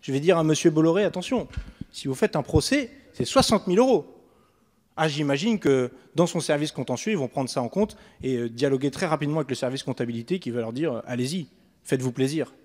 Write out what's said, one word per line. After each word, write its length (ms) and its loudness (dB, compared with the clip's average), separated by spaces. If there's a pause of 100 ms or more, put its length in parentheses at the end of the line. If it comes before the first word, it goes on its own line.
Je 100 -6
vais 80 2
dire 160 4
à 60 4
monsieur 280 4
Bolloré, « 340 4
Attention, 440 -2 (440)
si 160 -8
vous 60 -2
faites 220 0
un 60 0
procès, 480 0 (240)
c'est 100 -2
soixante 440 2
mille 100 4
euros. » 260 4 (920)
Ah, 120 2
j'imagine 500 0
que 320 2 (260)
dans 100 4
son 140 -4
service 320 0
contentieux, 400 -4
ils 60 0
vont 100 -2
prendre 200 -4
ça 140 -2
en 60 -4
compte 280 -2 (260)
et, 140 -2
euh, 140 -2
dialoguer 400 0
très 160 -4
rapidement 300 0
avec 120 -4
le 60 -4
service 300 -4
comptabilité 540 -4
qui 120 -8
va 100 -4
leur 120 -6
dire, 220 -4
euh, « 120 -6
Allez-y, 400 -4 (380)
faites-vous 280 -2
plaisir. » 400 -2 (120)